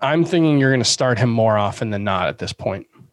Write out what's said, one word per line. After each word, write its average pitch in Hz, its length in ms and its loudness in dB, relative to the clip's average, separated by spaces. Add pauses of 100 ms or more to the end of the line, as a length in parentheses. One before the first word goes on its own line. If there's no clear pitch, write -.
I'm 156 240 2
thinking 160 340 2
you're 135 120 4
gonna 123 140 2
start 127 340 0
him 123 100 2
more 110 300 2
often 104 320 -4
than 101 140 -6
not 92 240 -2
at - 100 -6
this - 140 -8
point. - 340 -8 (260)